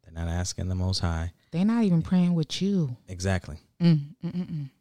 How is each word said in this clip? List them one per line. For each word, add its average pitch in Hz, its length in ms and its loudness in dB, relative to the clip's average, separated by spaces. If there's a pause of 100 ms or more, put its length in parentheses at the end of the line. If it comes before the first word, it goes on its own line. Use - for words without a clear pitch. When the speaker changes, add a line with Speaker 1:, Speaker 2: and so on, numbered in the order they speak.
Speaker 1:
They're 82 220 -10
not 85 80 -4
asking 90 360 -4
the 92 60 -2
Most 92 260 0
High. 85 320 -2 (200)
Speaker 2:
They're 175 120 0
not 226 200 2
even 170 180 4
praying 175 320 2
with - 260 -2
you. 175 360 0 (120)
Speaker 1:
Exactly. 92 500 -2 (220)
Speaker 2:
Mm, 170 200 6 (240)
mm, 165 80 -6
mm, 175 180 -6
mm. 147 200 -8 (100)